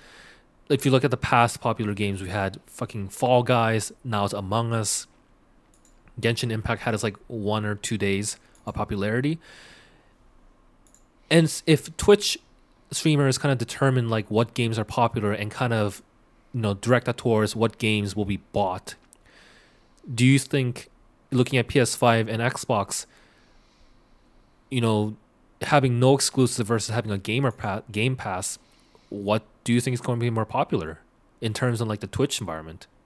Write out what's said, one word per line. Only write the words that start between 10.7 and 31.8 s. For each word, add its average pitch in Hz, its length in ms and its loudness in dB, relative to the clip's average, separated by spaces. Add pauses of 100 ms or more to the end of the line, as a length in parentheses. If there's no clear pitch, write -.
And 165 140 6
s-, - 220 -2
if 156 300 2
Twitch - 420 4 (520)
streamers 143 480 2
kinda 139 160 2
determine, 127 540 0
like, 110 220 -2
what 110 240 2
games 113 240 0
are 110 60 0
popular 113 480 0
and 104 180 -6
kind 120 220 -2
of, 107 300 -2 (520)
you 123 60 -4
know, 104 140 0
direct 120 320 2
that 120 120 -2
towards 110 360 0
what 110 240 -2
games 104 380 0
will 107 80 -2
be 95 140 -4 (140)
bought, 92 420 -4 (1160)
do 117 120 2
you 135 140 8
think, 131 500 -4 (420)
looking 127 280 2
at 120 100 0
P - 100 2
S 120 160 2
five 113 340 2
and 110 120 -4
Xbox, 117 640 -2 (1700)
you 131 100 -2
know, 107 360 0 (460)
having 131 380 2
no 131 140 6
exclusive 127 520 2
versus 107 280 -2
having 110 160 -4
a 101 80 -2
gamer 120 320 -2
pa-, 104 320 -6 (100)
Game 117 240 -2
Pass, 95 420 -8 (520)
what 101 320 -2 (260)
do 120 60 2
you 123 80 4
think 135 100 -2
it's 123 160 -4
going 120 100 -2
to 120 60 -2
be 120 60 -2
more 113 160 -2
popular 95 540 -4 (420)
in 117 100 -2
terms 120 300 -2